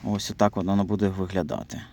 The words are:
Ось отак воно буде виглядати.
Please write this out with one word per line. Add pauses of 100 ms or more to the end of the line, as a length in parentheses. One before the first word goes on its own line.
Ось
отак
воно
буде
виглядати. (100)